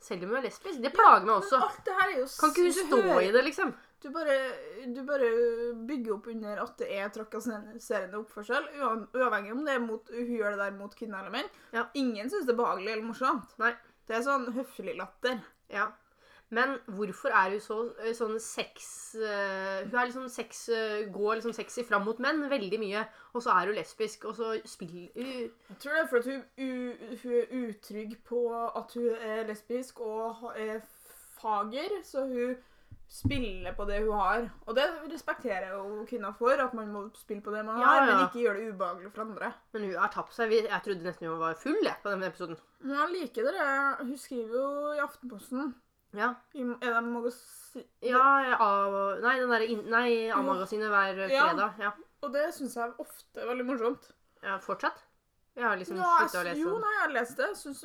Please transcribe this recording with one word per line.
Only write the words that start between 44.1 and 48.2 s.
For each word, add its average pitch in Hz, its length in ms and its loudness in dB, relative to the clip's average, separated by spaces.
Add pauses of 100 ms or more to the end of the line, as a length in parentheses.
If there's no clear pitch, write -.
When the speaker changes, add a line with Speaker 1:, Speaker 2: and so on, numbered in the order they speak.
Speaker 2:
skriver 233 360 -6
jo 285 400 -2
i 294 60 -4
Aftenposten. 254 760 -6 (400)
Speaker 1:
Ja. 226 200 0 (200)
Speaker 2:
I, 277 80 -6
er 240 320 -2
det 233 100 2
magasi-, 240 840 -8 (160)
Speaker 1:
Ja, 262 400 6